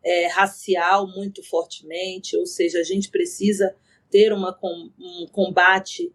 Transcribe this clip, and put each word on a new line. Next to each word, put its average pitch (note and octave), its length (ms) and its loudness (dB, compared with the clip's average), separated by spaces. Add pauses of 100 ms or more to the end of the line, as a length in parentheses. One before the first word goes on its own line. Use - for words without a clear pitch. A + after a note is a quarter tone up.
é, F3 220 2
racial F#3+ 800 2
muito G3 340 -10
fortemente, E3+ 920 -6
ou F3 100 -2
seja, E3+ 340 -2
a E3 40 0
gente F#3+ 260 -4
precisa F#3+ 640 0 (360)
ter G#3+ 220 6
uma F#3+ 200 -4
com-, E3+ 460 -10
um F3 340 -14
combate F#3 840 2